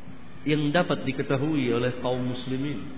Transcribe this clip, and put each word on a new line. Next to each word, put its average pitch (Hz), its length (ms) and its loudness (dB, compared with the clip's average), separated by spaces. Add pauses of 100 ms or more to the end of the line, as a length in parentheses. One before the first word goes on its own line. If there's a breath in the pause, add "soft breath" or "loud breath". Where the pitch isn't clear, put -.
(480)
yang 147 240 4
dapat 175 320 2
diketahui 139 680 0
oleh 120 300 2
kaum 127 240 0
muslimin. 127 640 -2 (100)